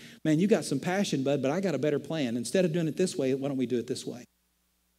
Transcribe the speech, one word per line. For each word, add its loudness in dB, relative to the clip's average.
man, 4
you 4
got 4
some -2
passion, 0
bud, 2
but 0
I 0
got 0
a -2
better 2
plan. -2
Instead 2
of 0
doing 0
it -4
this 0
way, 2
why -2
don't -2
we 0
do 0
it -6
this -6
way?" -10